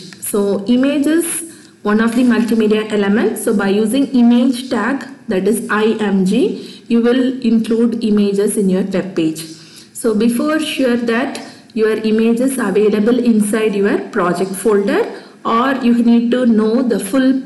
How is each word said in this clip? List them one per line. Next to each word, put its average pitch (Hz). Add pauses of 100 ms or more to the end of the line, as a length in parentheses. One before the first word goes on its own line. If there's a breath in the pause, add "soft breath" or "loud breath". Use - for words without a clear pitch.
(220)
So 202
image 277
is - (300 loud breath)
one 208
of 226
the 262
multimedia 214
elements. 208
So 214
by 196
using 220
image 247
tag, 233 (220)
that 190
is -
I 214
M 196
G, -
you 233
will 247
include 226
images 202
in 196
your 185
web 185
page. 160 (540 loud breath)
So 226
before 294
sure 262
that 233 (320 loud breath)
your 220
image 226
is 262
available 208
inside 220
your 202 (120)
project 185
folder, 214 (200)
or 233
you 240
need 233
to 254
know 220
the 214
full 262